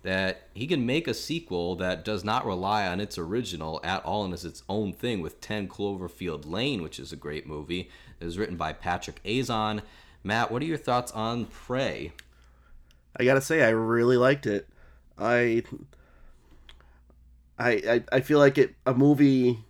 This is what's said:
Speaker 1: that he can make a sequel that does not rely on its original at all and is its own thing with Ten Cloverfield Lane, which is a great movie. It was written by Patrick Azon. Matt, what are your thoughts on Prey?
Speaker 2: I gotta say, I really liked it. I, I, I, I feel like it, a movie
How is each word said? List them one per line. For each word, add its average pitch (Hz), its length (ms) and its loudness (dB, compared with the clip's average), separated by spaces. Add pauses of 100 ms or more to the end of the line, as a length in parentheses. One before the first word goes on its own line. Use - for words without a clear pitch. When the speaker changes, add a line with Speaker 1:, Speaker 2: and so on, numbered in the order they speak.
Speaker 1:
that 95 500 -2
he 110 120 -8
can 147 200 0
make 143 200 0
a 127 80 -4
sequel 92 640 -4
that 90 300 -4
does 107 180 -4
not 110 220 -2
rely 98 420 0
on 90 140 -2
its 104 160 -8
original 87 680 -6
at 92 220 -2
all 104 180 -2
and 92 100 -6
is 85 120 -10
its - 240 -12
own 101 240 -2
thing 120 260 -4
with 87 220 -10
Ten 104 260 -8
Cloverfield 90 840 -8
Lane, 110 320 -4
which 78 160 -12
is 69 140 -14
a 76 60 -12
great 76 280 -10
movie. 76 440 -8 (320)
It - 20 -12
was 85 140 -6
written 98 180 -6
by 80 160 -6
Patrick - 540 -6
Azon. 110 560 -2 (420)
Matt, 110 260 0
what 117 120 -4
are 151 40 -4
your 160 120 -4
thoughts 123 340 -2
on 113 360 -4
Prey? 90 680 -6 (1040)
Speaker 2:
I 120 80 2
gotta 135 160 6
say, 160 200 2
I 113 100 8
really 117 440 4
liked 135 300 4
it. 104 240 -2 (480)
I, 117 460 2 (2000)
I, 120 120 4
I, 113 320 2 (100)
I 131 80 4
feel 147 180 4
like 143 180 8
it, 131 180 4 (100)
a 131 80 4
movie 135 680 6 (100)